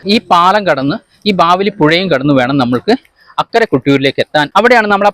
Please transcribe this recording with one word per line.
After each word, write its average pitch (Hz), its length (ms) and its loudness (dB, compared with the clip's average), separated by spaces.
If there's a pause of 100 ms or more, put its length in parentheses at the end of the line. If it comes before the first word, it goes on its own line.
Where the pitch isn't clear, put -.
ഈ 202 120 0 (140)
പാലം 185 360 2
കടന്ന് 143 280 -2 (300)
ഈ 208 60 0
ബാവലി 180 380 0
പുഴയും 165 420 0
കടന്ന് 143 220 0
വേണം 131 240 0
നമ്മൾക്ക് 127 380 -2 (440)
അക്കരെ 226 260 -2
കൊട്ടിയൂരിലേക്ക് 139 540 -2
എത്താൻ. 151 360 -4
അവിടെയാണ് 226 320 2
നമ്മൾ 202 200 0
ആ 202 60 0